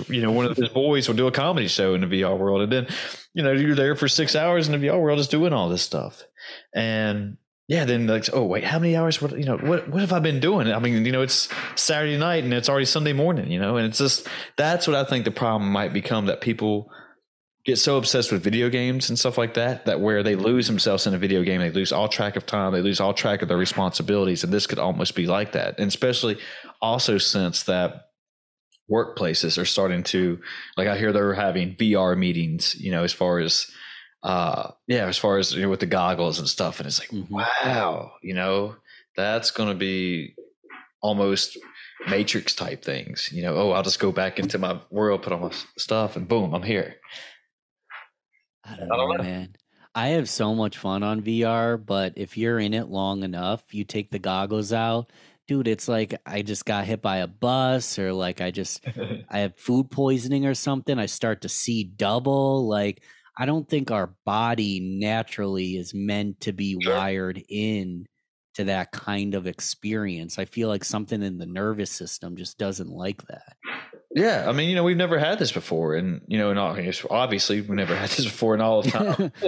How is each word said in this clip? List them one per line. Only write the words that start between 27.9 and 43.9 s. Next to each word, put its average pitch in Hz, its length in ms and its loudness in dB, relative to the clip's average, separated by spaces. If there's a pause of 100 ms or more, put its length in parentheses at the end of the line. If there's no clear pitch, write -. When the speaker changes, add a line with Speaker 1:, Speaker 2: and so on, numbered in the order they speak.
Speaker 1:
workplaces 87 720 0
are 92 60 0
starting 90 380 2
to, 90 360 0 (380)
like, 95 100 2
I 101 80 0
hear 107 160 2
they're 101 220 4
having 92 440 0
V 107 160 4
R 92 220 4
meetings, 85 640 0
you 95 100 -4
know, 85 140 0
as 87 80 0
far 87 260 2
as, 85 280 0 (560)
uh, 87 480 -2 (160)
yeah, 117 200 0
as 90 120 -2
far 101 180 4
as, 95 180 2
you 90 80 -2
know, 98 60 2
with 95 120 0
the 95 60 -2
goggles 87 520 2
and 73 100 -4
stuff. - 320 -2
And 67 60 -8
it's 71 140 -2
like, - 100 -14
Speaker 2:
Mm-hmm. 101 240 -8
Speaker 1:
wow, 113 800 -2 (100)
you 92 120 -8
know, 98 420 -2 (380)
that's 107 360 0
gonna 107 240 0
be 90 600 -2 (680)
almost 101 560 0 (500)
Matrix 101 460 0
type 76 280 -8
things, - 480 -6
you 85 120 -6
know, 87 140 0
"Oh, 101 160 2
I'll 95 100 2
just 92 180 -2